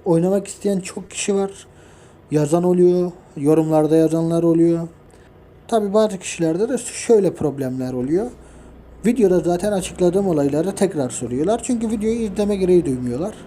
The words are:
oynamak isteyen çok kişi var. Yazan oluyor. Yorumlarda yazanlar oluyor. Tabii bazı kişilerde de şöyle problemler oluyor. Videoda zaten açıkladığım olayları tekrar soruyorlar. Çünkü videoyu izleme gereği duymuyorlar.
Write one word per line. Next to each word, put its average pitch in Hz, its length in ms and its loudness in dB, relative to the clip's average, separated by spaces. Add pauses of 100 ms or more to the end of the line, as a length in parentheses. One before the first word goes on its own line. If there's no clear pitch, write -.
oynamak 185 420 0
isteyen 202 320 -4
çok - 320 -14
kişi - 240 -4
var. 196 160 -2 (800)
Yazan 151 320 2
oluyor. 180 480 4 (260)
Yorumlarda 156 580 2
yazanlar 165 480 2
oluyor. 170 440 2 (800)
Tabii 208 260 -2
bazı 208 240 2
kişilerde 170 520 -2
de 262 80 -4
şöyle 202 560 2
problemler 131 600 -4
oluyor. 156 380 -2 (760)
Videoda 196 340 4
zaten 175 320 -2
açıkladığım 185 560 0
olayları 156 480 0
tekrar 151 340 -2
soruyorlar. 147 540 -4
Çünkü 233 260 -2
videoyu 220 300 -2
izleme 208 360 -2
gereği 180 300 2
duymuyorlar. 127 500 -4 (120)